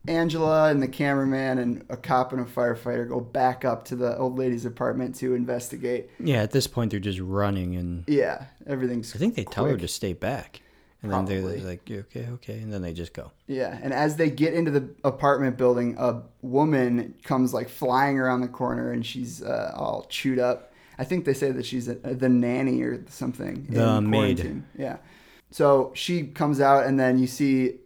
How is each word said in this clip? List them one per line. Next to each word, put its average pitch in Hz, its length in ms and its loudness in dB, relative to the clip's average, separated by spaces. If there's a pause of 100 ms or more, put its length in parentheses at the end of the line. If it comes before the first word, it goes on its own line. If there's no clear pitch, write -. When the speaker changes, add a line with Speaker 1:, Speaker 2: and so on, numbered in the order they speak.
Speaker 1:
Angela 160 640 4
and 143 100 4
the 131 60 0
cameraman 135 720 0
and 120 300 -2
a 127 80 -6
cop 127 340 0
and 127 100 -4
a 120 40 -4
firefighter 120 640 -2
go 127 120 -4
back 127 460 0
up 120 200 -2
to 127 100 -6
the 123 220 -2
old 127 200 -2
lady's 123 280 -2
apartment 123 500 -2
to 127 200 0
investigate. 120 720 -4 (100)
Speaker 2:
Yeah, 123 220 2
at 107 100 0
this 135 160 2
point, 113 240 -2
they're 104 80 -2
just 95 200 -4
running 95 560 0
and 87 320 -4
Speaker 1:
Yeah, 131 380 2 (200)
everything's 123 500 -4
Speaker 2:
I 107 40 -6
think 220 160 0
they 107 100 -2
tell 110 200 -2
her 147 60 2
Speaker 1:
quick. 98 100 -2
Speaker 2:
to 85 60 -6
stay 95 260 -4
back. - 480 -6 (400)
And 101 120 -4
then 95 100 0
they're 95 180 -2
Speaker 1:
Probably. 92 200 -4
Speaker 2:
like, 90 280 -12
"Okay, 113 400 -10
okay," 110 300 -12
and 110 140 -10
then 98 80 -6
they 87 100 -6
just 82 220 -10
go. - 180 -14 (160)
Speaker 1:
Yeah, 131 340 -4
and 139 120 -4
as 147 240 0
they 160 120 4
get 143 240 0
into 170 160 0
the 139 200 0 (160)
apartment 135 500 2
building, 120 420 2
a 120 260 0 (180)
woman 127 720 2 (100)
comes, 127 300 2
like, 120 160 -4
flying 135 500 2
around 127 220 2
the 123 80 -4
corner, 123 420 -4
and 120 140 -4
she's, 120 360 -10
uh, 120 360 -4
all - 320 -4
chewed 131 300 0
up. - 340 0 (240)
I 131 80 -4
think 180 180 -2
they 139 100 2
say 135 200 0
that 127 120 -4
she's 123 220 -6
a, 117 60 -6
the 127 340 -2
nanny 127 540 4
or 123 260 -4
something - 640 -8
Speaker 2:
The 113 120 2 (140)
Speaker 1:
in 104 140 2
Speaker 2:
maid. 101 300 4
Speaker 1:
quarantine. 78 260 -6 (120)
Yeah. 135 200 -6 (540)
So 139 440 4
she 175 320 -2
comes 147 320 0
out, 139 260 6
and 135 140 2
then 127 180 4
you 127 100 4
see 131 480 2 (100)